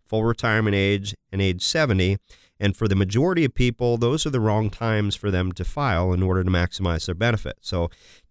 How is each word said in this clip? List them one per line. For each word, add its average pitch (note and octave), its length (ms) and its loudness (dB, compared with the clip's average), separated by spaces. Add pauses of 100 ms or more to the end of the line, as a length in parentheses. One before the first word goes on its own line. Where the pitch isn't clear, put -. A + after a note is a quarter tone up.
full A2 160 -2
retirement A2 520 2
age, G2+ 400 0 (180)
and G2 80 -2
age F#2 220 0
seventy. G2 540 2 (420)
And G2+ 180 0
for A2 100 0
the F#2+ 80 0
majority B2+ 480 2
of C3 120 -2
people, A#2+ 420 0
those A#2+ 280 0
are D#3 40 -2
the C3 100 -2
wrong G#2+ 300 0
times G#2+ 460 -2
for G#2 160 -4
them F2+ 220 0
to F2+ 120 -8
file F#2 480 0
in F2+ 100 0
order F#2 200 0
to F#2 80 0
maximize F2 560 -2
their F2 80 -4
benefit. A2+ 460 -2
So E2+ 280 -4 (420)